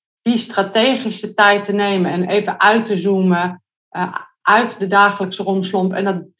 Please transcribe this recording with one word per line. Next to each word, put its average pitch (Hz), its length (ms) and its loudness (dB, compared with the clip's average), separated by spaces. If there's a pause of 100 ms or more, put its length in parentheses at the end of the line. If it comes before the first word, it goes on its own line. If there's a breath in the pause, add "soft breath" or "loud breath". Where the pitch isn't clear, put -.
(220)
die 233 160 2
strategische 220 960 -2
tijd 202 300 4
te 202 100 -4
nemen 196 380 0
en 180 160 -2
even 202 320 0
uit 220 260 4
te 208 120 -2
zoomen, 180 680 0 (260)
eh, 180 260 -6 (260)
uit 220 380 2
de 196 80 -2
dagelijkse 202 560 0
romslomp. 185 500 -2
En 190 100 -4
dat 190 200 -4 (160)